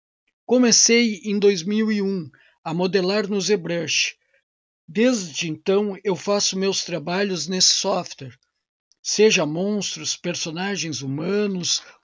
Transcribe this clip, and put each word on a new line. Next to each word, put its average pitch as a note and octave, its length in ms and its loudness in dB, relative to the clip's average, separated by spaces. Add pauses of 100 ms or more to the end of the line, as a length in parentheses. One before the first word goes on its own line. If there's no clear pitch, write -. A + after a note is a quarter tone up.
(460)
Comecei A#3 800 4
em G#3 120 0
dois G3+ 260 4
mil G#3+ 280 0
e G#3 100 0
um F#3+ 300 -4 (320)
a D#3+ 100 -6
modelar F#3 540 0
no G3+ 120 -2
ZBrush. E3+ 760 0 (720)
Desde F#3 640 0
então, F#3+ 520 0
eu G3 140 0
faço G3+ 420 -2
meus F#3+ 260 0
trabalhos F3 600 -4
nesse F3+ 280 2
software, F3 600 -4 (680)
seja G#3 420 4
monstros, E3+ 680 -4
personagens E3 880 -6
humanos F3 800 -2 (200)